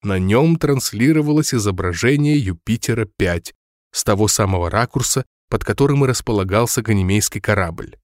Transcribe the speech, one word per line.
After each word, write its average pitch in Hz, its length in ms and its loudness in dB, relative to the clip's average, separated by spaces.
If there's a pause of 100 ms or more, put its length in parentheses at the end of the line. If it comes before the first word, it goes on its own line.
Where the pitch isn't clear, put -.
На 95 160 -2
нём 123 380 4
транслировалось 147 960 0
изображение 113 840 0
Юпитера 110 680 -2
пять 87 480 -4 (380)
с - 120 -6
того 104 240 2
самого 95 420 0
ракурса, 123 540 -2 (260)
под - 140 -4
которым 139 400 2
и - 20 2
располагался 110 760 0
ганимейский 101 600 0
корабль. 87 640 -2